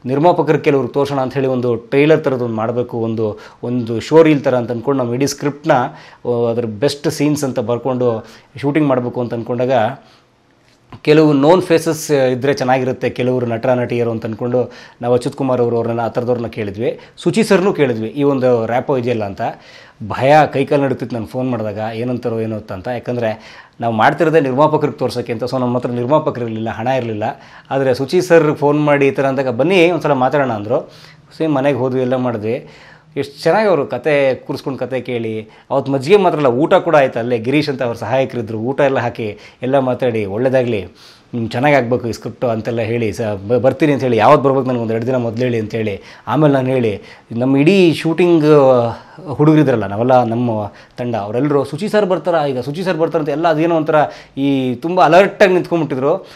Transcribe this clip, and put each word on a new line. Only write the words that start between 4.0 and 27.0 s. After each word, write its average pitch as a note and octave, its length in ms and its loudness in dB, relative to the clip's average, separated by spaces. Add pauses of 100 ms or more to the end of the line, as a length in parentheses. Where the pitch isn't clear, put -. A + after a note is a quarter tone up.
ಶೋ D#3 220 6
ರೀಲ್ D#3 220 4
ಥರ B2+ 120 2
ಅಂತ A#2 140 -2
ಅಂದ್ಕೊಂಡು B2 340 -2
ನಮ್ಮ A#2+ 100 -4
ಇಡೀ C3+ 120 0
ಸ್ಕ್ರಿಪ್ಟ್ನ, C#3+ 460 -2
ಆ, A#2+ 800 -2
ಅದ್ರ A#2 140 -2
ಬೆಸ್ಟ್ A#2 440 -2
ಸೀನ್ಸ್ D3 360 0
ಅಂತ B2+ 160 -4
ಬರ್ಕೊಂಡು A#2+ 680 -2 (340)
ಶೂಟಿಂಗ್ D3 280 0
ಮಾಡಬೇಕು B2 320 -2
ಅಂತ A#2+ 140 -6
ಅಂದ್ಕೊಂಡಾಗ A#2+ 380 -4 (1300)
ಕೆಲವು D3+ 300 6
ನೋನ್ D3+ 300 4
ಫೇಸಸ್ D#3+ 480 0
ಇದ್ದರೆ C3+ 440 2
ಚೆನ್ನಾಗಿರುತ್ತೆ, B2+ 560 0
ಕೆಲವರು B2 360 -2
ನಟರ A#2 240 -2
ನಟಿಯರು A#2+ 400 0
ಅಂತ A2+ 160 -6
ಅಂದ್ಕೊಂಡು B2 460 -4 (300)
ನಾವು A#2+ 120 0
ಅಚ್ಯುತ್ B2+ 220 -2
ಕುಮಾರ್ C3 240 0
ಅವರು A#2+ 160 0
ಅವ್ರನ್ನೆಲ್ಲ A#2 240 -2
ಆ A#2 80 -2
ಥರದವ್ರನ್ನ A#2+ 380 -2
ಕೇಳಿದ್ವಿ, G#2+ 520 -6 (180)
ಸುಚಿ G#3 280 0
ಸರ್ನೂ G3 280 2
ಕೇಳಿದ್ವಿ, A#2 360 -2
ಈ C#3 140 -6
ಒಂದು B2+ 440 2
ರ್ಯಾಪೋ B2+ 300 -2
ಇದೆಯಲ್ಲ A#2 280 -2
ಅಂತ. G2 180 -8 (680)
ಭಯ, C3 260 2 (180)
ಕೈಕಾಲು C#3 300 0
ನಡುತ್ತಿತ್ತು B2+ 340 -4
ನಾನು G#2+ 100 -8
ಫೋನ್ B2+ 240 -6
ಮಾಡಿದಾಗ, G#2+ 280 -6 (160)
ಏನಂತಾರೋ A#2 460 -4
ಏನೋ A2 160 -4
ಅಂತ. G2+ 320 -10
ಯಾಕಂದರೆ A#2+ 760 -6 (180)
ನಾವು A#2 140 -2
ಮಾಡ್ತಿರೋದೇ D3+ 460 4
ನಿರ್ಮಾಪಕರಿಗೆ C#3+ 580 2
ತೋರ್ಸೋಕ್ಕೆ B2 340 -4
ಅಂತ. A2 100 -8
So C3 180 -4
ನಮ್ಮ B2 160 0
ಹತ್ರ B2 140 -4
ನಿರ್ಮಾಪಕರು B2 540 -2
ಇರಲಿಲ್ಲ, A2+ 260 -6
ಹಣ A2+ 160 -8
ಇರಲಿಲ್ಲ. A#2+ 380 -4 (460)